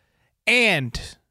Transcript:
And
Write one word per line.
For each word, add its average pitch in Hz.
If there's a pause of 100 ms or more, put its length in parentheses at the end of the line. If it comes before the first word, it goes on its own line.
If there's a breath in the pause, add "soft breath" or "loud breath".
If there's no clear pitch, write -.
(460 soft breath)
And 202 (300)